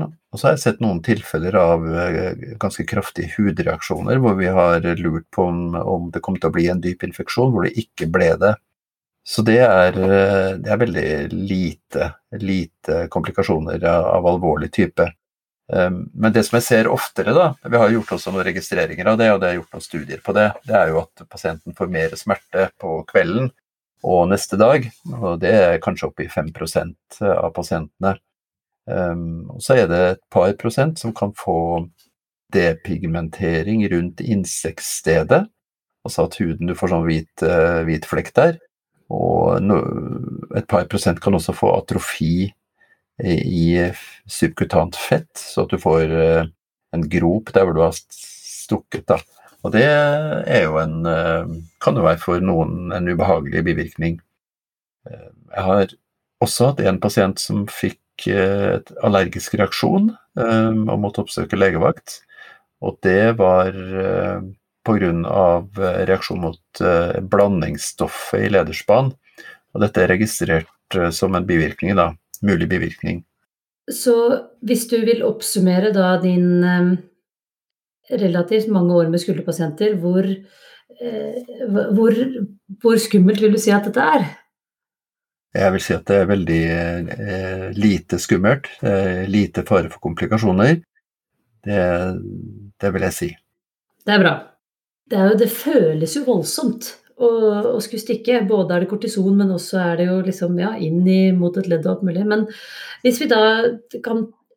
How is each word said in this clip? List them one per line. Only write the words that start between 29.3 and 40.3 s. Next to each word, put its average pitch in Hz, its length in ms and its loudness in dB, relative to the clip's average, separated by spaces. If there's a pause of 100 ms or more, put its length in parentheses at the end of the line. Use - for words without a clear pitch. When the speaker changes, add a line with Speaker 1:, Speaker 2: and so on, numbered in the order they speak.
Speaker 1:
og - 120 -16
så 131 180 4
er 90 100 2
det 87 80 2 (140)
et - 80 -10 (100)
par 95 300 2
prosent 143 380 -2
som 113 160 -8
kan 101 220 -4
få 85 500 -2 (680)
depigmentering 85 1400 -2
rundt 87 320 -4
insektstedet, 95 1200 0 (640)
altså - 180 0
at - 140 -10
huden, 85 320 -2
du 87 80 -6
får 90 140 -2
sånn 82 120 0
hvit, 80 400 -2
eh, 85 400 2
hvit 80 240 -4
flekk - 300 -4
der, 165 160 4 (560)
og - 500 0
no-, 98 220 2 (720)